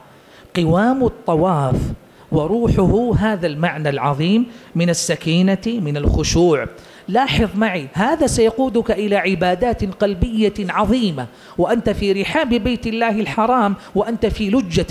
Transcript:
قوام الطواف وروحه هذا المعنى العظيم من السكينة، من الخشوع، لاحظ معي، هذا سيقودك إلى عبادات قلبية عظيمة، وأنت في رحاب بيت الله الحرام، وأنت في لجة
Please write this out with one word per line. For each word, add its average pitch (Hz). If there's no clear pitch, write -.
قوام 202
الطواف 160
وروحه 208
هذا 202
المعنى 151
العظيم 143
من 170
السكينة، 170
من 180
الخشوع، 151
لاحظ 226
معي، 185
هذا 277
سيقودك 226
إلى 202
عبادات 185
قلبية 208
عظيمة، 185
وأنت 226
في 196
رحاب 294
بيت 240
الله 226
الحرام، 214
وأنت 214
في 208
لجة 175